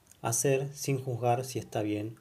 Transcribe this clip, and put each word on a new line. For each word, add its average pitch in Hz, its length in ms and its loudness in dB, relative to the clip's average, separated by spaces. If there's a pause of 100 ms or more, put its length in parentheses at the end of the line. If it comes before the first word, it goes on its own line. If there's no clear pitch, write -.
(220)
hacer 135 520 2
sin 139 280 0
juzgar 123 440 2
si - 140 -6
está 113 220 -4
bien 104 400 -2